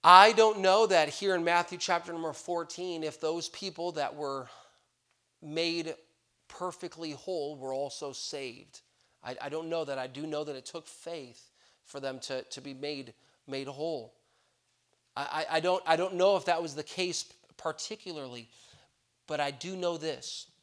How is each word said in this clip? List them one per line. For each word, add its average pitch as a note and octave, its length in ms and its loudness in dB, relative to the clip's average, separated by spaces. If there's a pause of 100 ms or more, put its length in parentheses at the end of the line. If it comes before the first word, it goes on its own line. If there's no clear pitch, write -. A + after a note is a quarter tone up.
I F#3+ 300 12
don't G#3+ 260 6
know F#3+ 280 6
that D#3+ 220 4
here F#3+ 260 0
in E3+ 80 0
Matthew F3 360 0
chapter E3+ 320 -2
number E3 220 -6
fourteen, E3+ 680 -6
if D3+ 160 -6
those E3 300 -4
people F3+ 440 -8
that D3 220 -4
were C#3 340 -6 (920)
made E3 540 -4 (520)
perfectly E3 640 -10
whole D3+ 460 -6
were C3 160 -6
also C#3 380 -6
saved. - 680 -10 (420)
I, B2+ 180 -8
I C#3+ 80 -8
don't D#3+ 200 -6
know D#3+ 160 -2
that. C#3 120 -6
I C3 100 -4
do C#3 200 -10
know D3+ 160 -4
that D3 120 -8
it B2+ 100 -14
took E3 220 -14
faith C#3 600 -14 (360)
for C#3+ 140 -12
them C3 200 -6
to, B2+ 240 -6
to - 180 -14
be C#3 120 -12
made, C3+ 400 -8 (340)
made C3+ 200 -6
whole. C#3 460 -6 (1000)
I, D3 340 -4
I, D#3+ 80 0
I - 20 4
don't, F3+ 260 0
I E3 100 4
don't F#3 200 -2
know F#3+ 200 6
if F3 100 0
that E3+ 160 2
was D3+ 140 -8
the D3+ 80 -8
case F3 420 -4 (320)
particularly, D3+ 920 -10 (800)
but D3 120 -4
I C#3+ 120 0
do E3 240 -8
know F3 220 -2
this. D3+ 500 -8 (160)